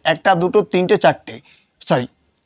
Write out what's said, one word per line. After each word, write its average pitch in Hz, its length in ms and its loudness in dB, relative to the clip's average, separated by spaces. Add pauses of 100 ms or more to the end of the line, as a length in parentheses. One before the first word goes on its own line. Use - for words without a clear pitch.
একটা, 160 300 0
দুটো, 180 280 0
তিনটে, 180 340 0
চারটে, - 380 -2 (540)
সরি, 131 180 -2 (400)